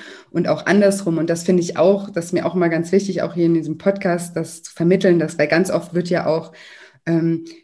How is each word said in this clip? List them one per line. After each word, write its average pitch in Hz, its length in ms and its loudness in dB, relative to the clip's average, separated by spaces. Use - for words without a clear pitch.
Und 175 180 0
auch 151 160 -2
andersrum. 196 520 2
Und 160 120 -2
das 170 140 -2
finde 180 200 2
ich - 140 -8
auch, 196 320 2
das 170 160 -6
ist - 80 -12
mir 170 120 0
auch 170 100 -4
immer 170 120 2
ganz 165 240 -2
wichtig, 190 300 0
auch 170 140 -4
hier 170 100 0
in 165 80 4
diesem 156 240 -2
Podcast, 185 580 -2
das - 280 -8
zu - 100 -20
vermitteln, 180 440 4
dass, 156 220 -2
weil 151 80 2
ganz 170 220 2
oft 165 240 -4
wird 175 160 -2
ja 175 160 0
auch, 160 260 -2
ähm, 165 400 0